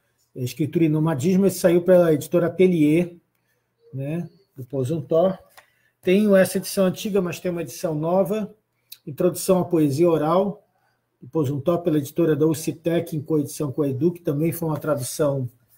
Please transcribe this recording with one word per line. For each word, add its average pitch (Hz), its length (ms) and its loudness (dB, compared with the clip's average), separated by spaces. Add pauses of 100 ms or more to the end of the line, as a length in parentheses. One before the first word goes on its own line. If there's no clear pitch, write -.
(320)
Escritura 147 520 -2
e 160 40 2
Nomadismo, 160 580 2
esse 185 120 0
saiu 175 240 4
pela 175 300 6
editora 170 340 0
Atelier, 175 720 2 (760)
né, 147 360 -8 (260)
do 127 100 -16
Posuntor. 160 720 -2 (680)
Tenho 196 340 4
essa 185 220 2
edição 190 260 -2
antiga, 185 360 -2
mas 175 200 -6
tem 180 100 -4
uma 170 120 -6
edição 160 320 -6
nova, 180 600 -2 (500)
Introdução 180 540 0
à 170 60 0
Poesia 160 440 2
Oral, 165 560 0 (560)
do 139 80 -20
Posuntor, 160 540 -2
pela 156 160 0
editora 156 380 0
da 156 100 2
Ucitec, 160 720 -4
em 143 40 -4
coedição 147 520 -4
com 156 100 -4
a 143 60 0
Edu, 135 240 0
que 170 100 -16
também 151 300 -2
foi 165 160 -6
uma 147 100 -4
tradução 139 720 -4 (280)